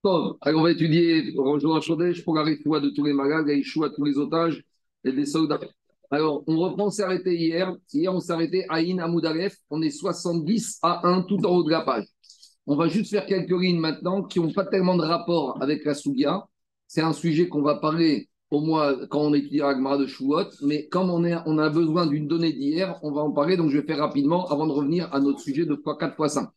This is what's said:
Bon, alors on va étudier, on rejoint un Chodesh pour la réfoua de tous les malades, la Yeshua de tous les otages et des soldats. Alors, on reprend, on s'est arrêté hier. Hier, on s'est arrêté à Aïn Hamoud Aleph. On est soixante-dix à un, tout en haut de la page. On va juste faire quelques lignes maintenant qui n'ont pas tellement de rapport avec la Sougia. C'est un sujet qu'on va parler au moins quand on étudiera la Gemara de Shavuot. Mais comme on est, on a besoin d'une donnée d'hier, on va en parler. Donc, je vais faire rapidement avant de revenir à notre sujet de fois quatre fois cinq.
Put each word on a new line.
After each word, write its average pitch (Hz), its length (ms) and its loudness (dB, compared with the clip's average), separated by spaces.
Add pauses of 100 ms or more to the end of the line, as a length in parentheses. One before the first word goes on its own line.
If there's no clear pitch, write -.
Bon, 180 380 2
alors 156 200 2
on 160 40 4
va 175 60 4
étudier, 160 640 2
on 135 160 2
rejoint 151 240 2
un 151 40 2
Chodesh 170 440 -2
pour 165 100 -2
la 156 80 2
réfoua 151 380 0
de 143 80 0
tous 143 160 -2
les 147 80 2
malades, 143 340 0
la 147 80 0
Yeshua 143 360 -2
de - 40 -16
tous 143 100 -4
les 139 120 0
otages 160 480 -2 (400)
et 131 80 0
des 143 140 -2
soldats. 151 340 0 (500)
Alors, 147 360 0
on 160 120 2
reprend, 180 280 0
on 190 40 0
s'est 202 140 -4
arrêté 185 320 0
hier. 170 400 -2 (160)
Hier, 175 200 0
on 180 60 0
s'est 170 140 -4
arrêté 165 360 -2
à 160 80 -2
Aïn 180 220 0
Hamoud 170 280 -2
Aleph. 165 300 -4 (120)
On 151 140 -6
est 156 80 0
soixante-dix 170 920 -4
à 175 240 0
un, 180 160 4
tout 190 240 0
en 175 40 2
haut 180 120 4
de 151 80 0
la 160 120 2
page. 120 240 -2 (600)
On 143 100 0
va 160 120 2
juste 190 220 0
faire 202 160 -2
quelques 180 240 -2
lignes 180 280 2
maintenant 170 440 -2
qui 180 180 -2
n'ont 160 120 0
pas - 120 0
tellement 185 320 2
de 160 80 2
rapport 165 580 -2
avec 147 220 0
la 147 100 0
Sougia. 143 540 -2 (400)
C'est 160 140 -2
un 160 100 2
sujet 170 360 2
qu'on 165 140 -2
va 147 140 2
parler 156 520 0 (220)
au 147 100 2
moins 151 480 0
quand 147 120 -2
on 151 140 2
étudiera 143 360 0
la 131 80 0
Gemara 135 200 0
de 135 80 0
Shavuot. 147 420 -2 (140)
Mais 147 260 -2
comme 180 220 0
on 170 140 2
est, 170 120 2 (100)
on 156 120 2
a 156 100 2
besoin 160 380 2
d'une 151 200 0
donnée 165 260 0
d'hier, 156 500 -2
on 151 100 -6
va 147 80 -2
en 151 100 0
parler. 151 260 2
Donc, 160 140 2
je 147 80 2
vais 143 80 -2
faire 143 120 -2
rapidement 151 500 0
avant 151 180 0
de 147 60 0
revenir 151 420 0
à 139 60 2
notre 139 200 2
sujet 147 260 -2
de 147 100 0
fois 147 200 -6
quatre 165 200 -4
fois 151 120 0
cinq. 139 280 -2